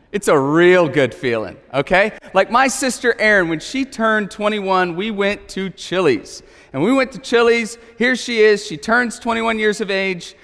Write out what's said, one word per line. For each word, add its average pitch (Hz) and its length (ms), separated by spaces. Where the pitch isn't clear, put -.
It's - 160
a 165 100
real 170 520
good 131 240
feeling, 110 420
okay? 185 400
Like 190 160
my 247 180
sister 254 520
Erin, 202 280
when 160 120
she 262 260
turned 220 460
twenty-one, 190 640
we 208 160
went 202 380
to 190 200
Chili's. 170 760
And 135 100
we 214 80
went 262 220
to 190 60
Chili's. 233 580
Here 247 180
she 233 240
is. 208 260
She 165 100
turns 226 440
twenty-one 226 400
years 214 220
of 196 100
age. 190 520